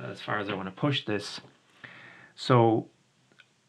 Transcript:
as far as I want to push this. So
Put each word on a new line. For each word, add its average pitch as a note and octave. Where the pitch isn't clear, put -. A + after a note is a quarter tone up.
as A#2
far A2
as G2+
I G#2+
want F#2+
to F#2+
push C#3+
this. G2+
So A#2